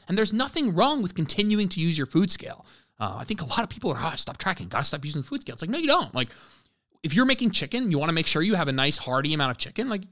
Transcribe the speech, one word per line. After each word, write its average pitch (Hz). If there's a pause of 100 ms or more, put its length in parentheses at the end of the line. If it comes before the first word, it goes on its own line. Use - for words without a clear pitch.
and 185
there's 214
nothing 262
wrong 254
with 185
continuing 208
to -
use 160
your 139
food 151
scale. - (340)
Uh, 101
I -
think -
a 160
lot 127
of 220
people -
are, 120
"Oh, 151
stop -
tracking, 185
gotta 95
stop 143
using 147
the -
food 277
scale." 127
It's 117
like, 160
"No, 254
you 320
don't." 294
Like, 127 (760)
if 147
you're 233
making 247
chicken, 233
you 151
wanna 156
make 160
sure 151
you 202
have 170
a 135
nice 135
hearty 135
amount 143
of 120
chicken. 226
Like, 202